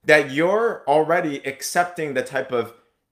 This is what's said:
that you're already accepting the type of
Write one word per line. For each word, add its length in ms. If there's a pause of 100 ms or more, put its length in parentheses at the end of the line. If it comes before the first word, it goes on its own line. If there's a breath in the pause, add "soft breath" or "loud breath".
that 260
you're 560
already 580
accepting 720
the 80
type 300
of 220 (380)